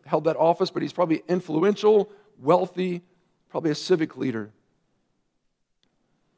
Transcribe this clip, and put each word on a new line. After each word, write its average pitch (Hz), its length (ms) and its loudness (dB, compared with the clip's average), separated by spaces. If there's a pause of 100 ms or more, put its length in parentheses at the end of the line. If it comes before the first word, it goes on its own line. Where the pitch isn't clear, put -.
held 160 180 -2
that 156 120 0
office, 165 340 0
but 156 120 -6
he's 147 100 -6
probably 165 340 -2
influential, 196 800 2 (300)
wealthy, 180 640 0 (460)
probably 156 240 -2
a - 20 0
civic 156 420 0
leader. 113 360 -6 (1900)